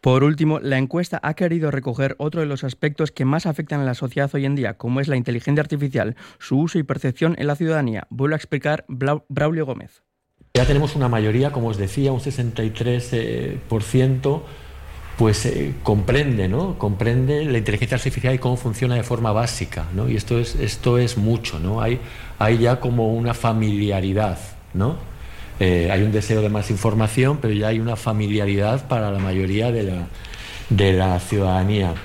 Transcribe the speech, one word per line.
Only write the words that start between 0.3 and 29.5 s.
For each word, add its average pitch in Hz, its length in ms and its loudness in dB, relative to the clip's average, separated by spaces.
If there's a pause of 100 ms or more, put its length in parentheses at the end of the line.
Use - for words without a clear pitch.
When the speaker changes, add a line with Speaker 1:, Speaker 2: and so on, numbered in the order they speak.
Speaker 1:
la 135 180 0
encuesta 165 440 -2
ha 156 120 -2
querido 165 360 0
recoger 135 480 -2
otro 156 220 -2
de 151 60 0
los 143 180 -6
aspectos 147 480 -2
que 135 140 -2
más 147 180 2
afectan 151 360 -2
a 139 40 0
la 127 100 0
sociedad 139 380 -2
hoy 139 140 -2
en 143 100 0
día, 110 220 -2
como 123 220 -2
es 139 80 -2
la 139 80 0
inteligencia 123 440 0
artificial, 135 560 -2 (220)
su - 200 -2
uso 165 200 0
y 156 40 0
percepción 143 560 -2
en 143 80 -2
la 147 80 0
ciudadanía. 143 540 -2
Vuelve 139 260 0
a 156 40 -2
explicar 151 500 -4
Blau-, 139 400 -2
Braulio 151 380 0
Gómez. - 360 -10 (520)
Speaker 2:
Ya 123 120 4
tenemos 143 300 2
una 131 120 2
mayoría, 117 440 2
como 117 160 -2
os 107 80 -2
decía, 135 360 0
un 120 80 0
sesenta 120 440 -4
y 110 60 0
tres, 120 420 -2
eh, 117 460 -4 (100)
por 110 140 0
ciento, 131 640 2 (720)
pues, 110 260 4
eh, 71 380 -2
comprende, 110 680 2
¿no? 160 300 -2
Comprende 123 680 2
la 127 140 2
inteligencia 107 380 0
artificial 131 380 0
y 127 40 0
cómo 127 180 0
funciona 120 380 -2
de 117 80 0
forma 117 300 0
básica, 107 600 -2
¿no? 104 140 0
Y 117 80 0
esto 117 220 0
es, 117 180 -2
esto 120 400 0
es 120 220 2
mucho, 107 400 0
¿no? 101 240 -2
Hay, 120 180 -2 (380)
hay 110 180 4
ya 120 240 4
como 113 340 2
una 117 200 0
familiaridad, 104 1040 0 (340)
¿no? 117 380 -2 (520)
Eh, 90 300 4
hay 95 120 2
un 110 60 2
deseo 110 300 2
de 107 80 2
más 104 220 -2
información, 113 720 2
pero 110 100 0
ya 107 160 0
hay 113 120 0
una 117 140 -2
familiaridad 104 960 0
para 110 220 0
la 98 80 -2
mayoría 95 520 0